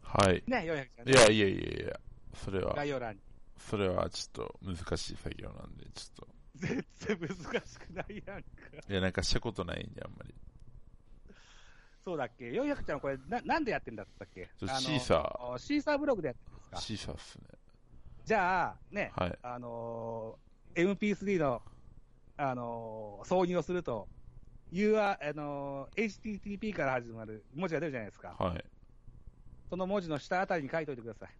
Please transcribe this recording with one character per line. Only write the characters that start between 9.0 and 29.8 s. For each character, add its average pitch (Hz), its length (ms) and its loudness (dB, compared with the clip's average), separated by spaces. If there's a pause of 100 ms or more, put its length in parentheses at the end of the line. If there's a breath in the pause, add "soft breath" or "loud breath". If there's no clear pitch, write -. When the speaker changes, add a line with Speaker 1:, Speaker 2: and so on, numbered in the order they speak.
Speaker 1:
な 92 80 4
ん - 20 0
か 95 100 0
し - 100 2
た - 80 6
こ 117 120 0
と 95 120 -4
な 85 140 -2
い 90 100 -6
ん - 60 -12
で、 - 100 -10
あ - 40 -8
ん - 40 -8
ま - 140 -14
り。 - 80 -16 (1700 loud breath)
Speaker 2:
そ 180 120 -4
う - 20 -2
だ 127 80 0
っ - 100 -12
け？ 120 160 -10
四 247 160 0
百 285 160 -2
ち - 80 -2
ゃ 147 40 0
ん、 131 40 -6
こ 143 100 -2
れ、 135 80 -2 (100)
な-、 214 180 -2
な 294 140 2
ん 311 40 0
で 226 80 0
や 143 60 0
っ - 60 -4
て - 80 -8
ん 113 40 -10
だ 110 60 -8
っ 95 60 -12 (100)
た 98 80 -10
っ - 80 -20
け？ 90 240 -12
Speaker 1:
ち - 80 -6
ょ、 92 60 -2
Speaker 2:
あ - 20 0
の、 - 60 0
Speaker 1:
シ 135 140 0
ー 135 60 4
サ - 400 4
ー。 123 200 -6
Speaker 2:
シ 294 180 -2
ー 285 40 2
サ 294 160 2
ー - 20 0
ブ 294 80 2
ロ 262 80 4
グ 170 80 -4
で 135 60 0
や 117 40 -2
っ - 20 -8
て - 140 -16
る - 20 -16
ん - 60 -18
で - 60 -18
す - 80 -20
か？ 90 60 -8
Speaker 1:
シ 107 180 -4
ー - 20 -6
サ - 140 -6
ー - 40 -4
っ - 40 -12
す - 180 -16
ね。 - 60 -16 (840)
Speaker 2:
じ 202 80 4
ゃ 180 360 4
あ、 98 80 -10 (120)
ね。 170 260 -2
Speaker 1:
は 92 120 2
い。 - 160 -4
Speaker 2:
あ 123 160 -6
の 117 800 -6 (340)
ー、 170 80 2
エ 175 40 8
ム 196 120 4
ピ 208 140 4
ー 185 40 4
ス 190 120 -4
リ 202 80 4
ー 170 40 4
の、 131 220 4 (760)
あ 135 180 0
の 110 680 -8
ー、 - 40 -12
挿 185 180 6
入 175 100 0
を 170 60 4
す 185 100 -4
る 180 120 0
と、 107 240 -2 (640)
U-、 208 280 6
あ 202 200 4 (160)
の 139 600 -6
ー、 208 60 2
エ 233 40 4
イ 202 60 -2
チ - 100 -16
テ 220 80 -6
ィ 202 80 -4
ー - 20 -8
テ 208 100 -10
ィ 202 60 -4
ー 190 40 -10
ピ 220 100 -2
ー 190 40 -2
か 165 120 2
ら 131 80 4
始 120 160 0
ま 113 140 -8
る 107 300 -10
文 180 140 0
字 160 80 0
が 139 40 2
出 165 60 0
る 151 60 -2
じ 127 60 -4
ゃ - 20 -2
な 104 80 -6
い - 20 -8
で - 60 -14
す - 40 -20
か。 92 200 -12
Speaker 1:
は 92 160 2
い。 - 100 -6 (1040)
Speaker 2:
そ 175 80 -4
の 185 80 0